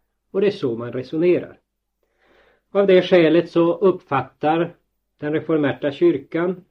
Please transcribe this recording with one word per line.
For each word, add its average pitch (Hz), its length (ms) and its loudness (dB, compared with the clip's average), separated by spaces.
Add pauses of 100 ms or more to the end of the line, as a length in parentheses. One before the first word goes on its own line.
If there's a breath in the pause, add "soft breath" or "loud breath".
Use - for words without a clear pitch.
(320)
Och 196 100 -4
det 208 60 2
är - 40 2
så 120 260 -6
man 120 160 -10
resonerar. 160 640 -2 (1160)
Av 196 120 2
det 185 140 6
skälet 170 480 2
så 170 240 0
uppfattar 165 1040 -2 (440)
den 151 140 -6
reformerta 151 580 -2
kyrkan 170 800 -2